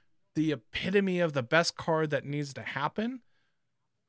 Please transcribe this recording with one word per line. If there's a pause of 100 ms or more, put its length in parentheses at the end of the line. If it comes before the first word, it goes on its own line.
(360)
the
epitome
of
the
best
card
that
needs
to
happen (880)